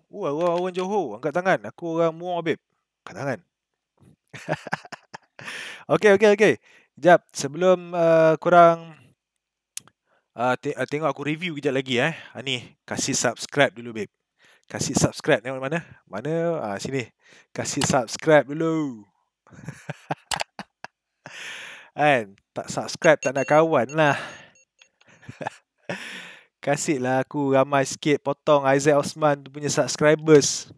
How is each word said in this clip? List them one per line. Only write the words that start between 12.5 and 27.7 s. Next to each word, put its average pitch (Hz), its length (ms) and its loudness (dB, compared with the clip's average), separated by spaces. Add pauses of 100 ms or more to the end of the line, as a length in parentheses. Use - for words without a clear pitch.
Kasih - 320 -6
subscribe - 560 0
dulu, 120 240 -14
babe. 104 160 -8 (560)
Kasih - 240 -8
subscribe. 139 480 0
Tengok 131 240 -10
mana? 160 240 -6 (160)
Mana? 160 560 -6
Ah, 104 240 -6
sini. 131 240 -6 (480)
Kasih - 320 -4
subscribe 139 560 2
dulu. 147 640 -4 (400)
<laughs> - 400 -18 (2000)
Kan? 123 400 0 (160)
Tak - 160 -12
subscribe, 139 480 0
tak 131 160 -2
nak 135 160 -2
kawan 151 480 2
lah. 151 240 2 (1200)
<laughs> - 1200 -14
Kasihlah 131 600 -2
aku 139 320 -2
ramai 135 320 2